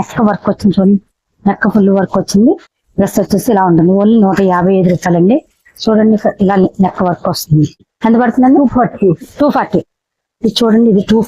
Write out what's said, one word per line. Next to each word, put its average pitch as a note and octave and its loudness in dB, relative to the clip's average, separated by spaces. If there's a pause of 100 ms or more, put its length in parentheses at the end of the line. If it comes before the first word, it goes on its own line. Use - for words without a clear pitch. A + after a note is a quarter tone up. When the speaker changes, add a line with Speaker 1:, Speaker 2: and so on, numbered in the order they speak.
Speaker 1:
నెక్ - -8 (140)
వర్క్ - -6
వచ్చింది G3 -2
చూడండి, G3 2 (480)
నెక్ G3 -2
ఫుల్ G3 2
వర్క్ F3+ -4
వచ్చింది. A3+ 2 (460)
డ్రెస్ G3 -2
వచ్చేసి - -4
ఇలా F#3+ 2
ఉంటుంది, E3 2 (100)
only A3 2
నూట F#3+ 0 (160)
యాభై F3+ 0
ఐదు F3+ 0
రూపాయలు E3+ -2
అండి. G#3+ 2 (460)
చూడండి, A3 0
ఇక్కడ G#3 -4 (120)
ఇలా G3 0 (280)
నెక్ - -4
వర్క్ - -6
వస్తుంది. D3+ -2 (380)
ఎంత A3+ 2
పడుతుందండి? B3+ 2
Speaker 2:
టూ C#4 2
ఫార్టీ. G#3 -2 (300)
Speaker 1:
టూ C#4+ 0 (100)
ఫార్టీ. F#3+ -4 (600)
ఇది A3 -2
చూడండి, A3+ 2
ఇది G3 2
టూ A3 2